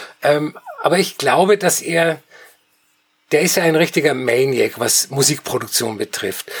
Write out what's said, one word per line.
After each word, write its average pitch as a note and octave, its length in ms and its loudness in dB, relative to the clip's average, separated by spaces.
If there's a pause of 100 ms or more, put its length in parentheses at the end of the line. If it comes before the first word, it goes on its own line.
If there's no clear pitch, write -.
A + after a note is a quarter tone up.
(220)
Ähm, D3 340 0 (260)
aber D#3+ 160 2
ich F#3 200 -2
glaube, D#3+ 380 4
dass F3+ 240 0
er, E3 400 0 (1120)
der D3+ 120 4
ist F3+ 140 0
ja F#3+ 60 2
ein D#3+ 140 2
richtiger D#3 380 2
Maniac, B2 640 0
was - 300 0
Musikproduktion A#2+ 880 -2
betrifft. - 520 -8 (100)